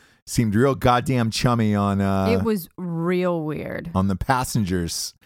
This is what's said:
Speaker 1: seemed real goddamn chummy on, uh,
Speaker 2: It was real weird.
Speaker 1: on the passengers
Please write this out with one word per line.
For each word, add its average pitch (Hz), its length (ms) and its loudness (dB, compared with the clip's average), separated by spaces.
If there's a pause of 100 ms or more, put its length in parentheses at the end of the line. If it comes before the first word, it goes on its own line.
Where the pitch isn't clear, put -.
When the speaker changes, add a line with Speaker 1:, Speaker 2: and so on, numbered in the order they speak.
(260)
Speaker 1:
seemed 110 280 2
real 135 200 4
goddamn 123 560 2
chummy 113 440 2
on, 101 260 2
uh, 98 280 2
Speaker 2:
It 95 140 2
was 214 240 -2 (100)
real 175 680 -2
weird. 156 500 -8
Speaker 1:
on 95 140 2
the 98 80 0
passengers 95 1000 -2 (120)